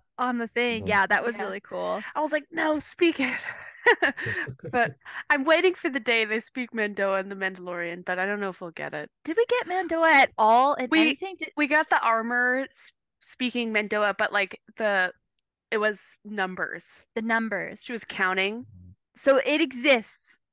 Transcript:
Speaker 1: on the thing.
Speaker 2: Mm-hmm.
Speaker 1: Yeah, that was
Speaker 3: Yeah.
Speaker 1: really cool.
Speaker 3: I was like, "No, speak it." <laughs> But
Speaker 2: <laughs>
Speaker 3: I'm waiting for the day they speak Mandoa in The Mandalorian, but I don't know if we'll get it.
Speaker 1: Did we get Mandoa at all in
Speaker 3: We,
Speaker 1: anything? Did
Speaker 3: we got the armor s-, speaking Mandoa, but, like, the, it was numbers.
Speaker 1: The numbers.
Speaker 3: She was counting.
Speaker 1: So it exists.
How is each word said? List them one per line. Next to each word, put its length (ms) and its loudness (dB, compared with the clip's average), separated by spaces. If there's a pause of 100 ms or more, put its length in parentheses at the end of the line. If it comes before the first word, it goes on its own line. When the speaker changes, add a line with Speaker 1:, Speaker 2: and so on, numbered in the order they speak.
(180)
Speaker 1:
on 200 -2
the 100 -4
thing. 380 -2
Speaker 2:
Mm-hmm. 20 -2
Speaker 1:
Yeah, 180 4
that 180 0
was 140 -4
Speaker 3:
Yeah. 20 -10
Speaker 1:
really 200 -6
cool. 540 -6
Speaker 3:
I 60 -2
was 120 0
like, 180 -4
"No, 280 0
speak 420 0
it." 200 -2 (460)
<laughs> 280 4 (580)
But 240 0
Speaker 2:
<laughs> 340 -16
Speaker 3:
I'm 140 2
waiting 300 4
for 160 -4
the 100 -4
day 240 2
they 160 -2
speak 320 -8
Mandoa 480 0
in 80 -8
The 60 -10
Mandalorian, 720 -8
but 160 -2
I 60 0
don't 140 -4
know 100 -4
if 100 -16
we'll 100 -10
get 240 -10
it. 160 -8 (140)
Speaker 1:
Did 120 -4
we 120 4
get 180 0
Mandoa 440 0
at 280 6
all 360 6
in 160 -4
Speaker 3:
We, 100 4
Speaker 1:
anything? 380 0
Did 180 -12
Speaker 3:
we 100 2
got 240 2
the 100 4
armor 680 0
s-, 220 -20 (280)
speaking 520 -4
Mandoa, 440 0
but, 160 0
like, 280 -2 (160)
the, 360 2 (580)
it 80 0
was 460 -2
numbers. 600 -6 (300)
Speaker 1:
The 80 -4
numbers. 600 -2
Speaker 3:
She 100 -8
was 120 -8
counting. 600 -2 (500)
Speaker 1:
So 220 4
it 220 0
exists. 800 0 (120)